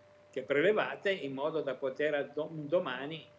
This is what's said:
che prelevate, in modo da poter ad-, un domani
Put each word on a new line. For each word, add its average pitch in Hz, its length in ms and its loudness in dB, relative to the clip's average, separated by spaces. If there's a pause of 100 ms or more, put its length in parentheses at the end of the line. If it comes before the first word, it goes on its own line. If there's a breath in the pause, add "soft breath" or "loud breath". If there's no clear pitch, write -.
(300)
che 131 120 -6
prelevate, 143 680 2
in 143 220 -2
modo 151 300 0
da 131 120 -2
poter 147 400 0
ad-, 135 220 -2
un 156 300 -4
domani 147 580 -2 (140)